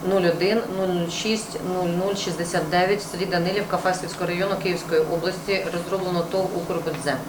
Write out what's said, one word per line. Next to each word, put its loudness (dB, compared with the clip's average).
нуль 4
один 4
нуль 0
шість -2
нуль 0
нуль 0
сімдесят -2
дев'ять 4
в -8
селі -2
Данилівка 0
Фастівського -2
району 0
Київської 2
області, 0
розроблено 0
тов 0
«Укрбудзем». -2